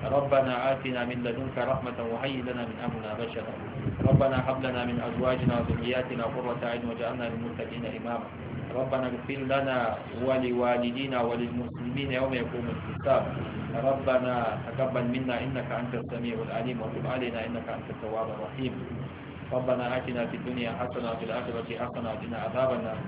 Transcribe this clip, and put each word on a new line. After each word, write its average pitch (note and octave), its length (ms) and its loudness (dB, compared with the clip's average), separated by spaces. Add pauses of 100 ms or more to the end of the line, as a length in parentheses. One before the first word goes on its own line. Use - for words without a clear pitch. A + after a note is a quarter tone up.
ربنا C3+ 680 4
آتنا C3 320 0
من B2 200 -2
لدنك B2+ 340 -2
رحمة B2+ 400 0 (140)
وهيئ C3 320 -2
لنا B2 260 -2
من G#2+ 60 -6 (100)
أمرنا A2+ 240 -4 (140)
رشدا. A2 300 -4 (540)
ربنا C3+ 360 8
هب C3 220 2
لنا B2 180 0
من A#2+ 120 0 (120)
أزواجنا B2 520 4
وذرياتنا B2 640 0
قرة A#2+ 400 -2
أعين A#2+ 240 -2
واجعلنا A#2+ 440 -2
للمتقين A2+ 520 -4 (140)
إماما. A#2 300 -4 (480)
ربنا C3 360 0
اغفر C3+ 280 -4 (120)
لنا C3+ 260 4 (480)
ولوالدينا B2 920 2
وللمسلمين A#2+ 920 -2
يوم C3 220 2
يقوم A#2+ 400 -2
الحساب. - 480 2 (680)
ربنا B2+ 460 4 (440)
تقبل B2 260 2 (100)
منا C3 200 0 (100)
إنك C3 240 -2 (120)
أنت A#2+ 140 -4
السميع A#2 420 -2 (100)
العليم، A#2 360 -2
وتب A2+ 240 -2
علينا A#2+ 400 -2
إنك A#2 220 -4
أنت A2+ 220 -6
التواب A2 460 -2
الرحيم. A#2 360 -4 (800)
ربنا B2+ 440 2
آتنا A#2+ 300 -2
في A2+ 100 -4
الدنيا B2 340 -2 (100)
حسنة B2 320 -2
وفي A2+ 120 -4
الآخرة A#2 440 -4 (120)
حسنة A#2+ 320 -4
وقنا A2+ 320 -4
عذاب A#2+ 340 2
النار. A2+ 300 -4